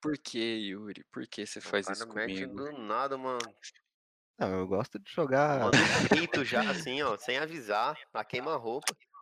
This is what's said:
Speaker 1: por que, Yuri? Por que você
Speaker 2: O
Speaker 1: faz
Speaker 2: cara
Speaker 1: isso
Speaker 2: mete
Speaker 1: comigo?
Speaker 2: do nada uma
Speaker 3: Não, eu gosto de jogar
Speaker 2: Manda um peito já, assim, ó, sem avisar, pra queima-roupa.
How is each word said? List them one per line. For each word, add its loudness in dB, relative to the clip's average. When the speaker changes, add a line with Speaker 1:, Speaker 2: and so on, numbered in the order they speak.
Speaker 1:
por 0
que, -8
Yuri? -4
Por -8
que -8
você -10
Speaker 2:
O -10
Speaker 1:
faz 2
Speaker 2:
cara -4
Speaker 1:
isso -8
Speaker 2:
mete -4
Speaker 1:
comigo? -10
Speaker 2:
do -6
nada -2
uma -4
Speaker 3:
Não, 0
eu 0
gosto 0
de -16
jogar 4
Speaker 2:
Manda 6
um 4
peito 4
já, 2
assim, -2
ó, 0
sem -2
avisar, 0
pra -4
queima-roupa. -2